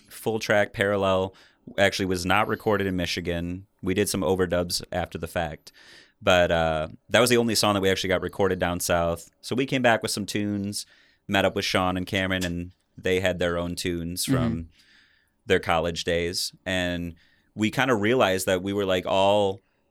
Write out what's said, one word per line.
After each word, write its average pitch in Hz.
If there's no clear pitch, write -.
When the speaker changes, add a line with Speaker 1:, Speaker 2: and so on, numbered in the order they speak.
Speaker 1:
full 110
track, 104
Parallel, 98
actually 98
was 90
not 101
recorded 104
in 95
Michigan. 87
We 92
did 98
some 98
overdubs 87
after 85
the 82
fact, 78
but, 90
uh, 80
that 107
was 123
the 120
only 117
song 104
that 95
we 95
actually 92
got 87
recorded 92
down 87
south. 85
So -
we 135
came 131
back 113
with 107
some 104
tunes, 104
met 98
up 92
with 101
Sean 92
and 92
Cameron, 95
and 87
they 92
had 90
their 87
own 87
tunes 87
Speaker 2:
Mm-hmm. -
Speaker 1:
from 82
their 92
college 85
days. 85
And 87
we 110
kinda 131
realized 101
that 92
we 98
were, 101
like, 92
all 98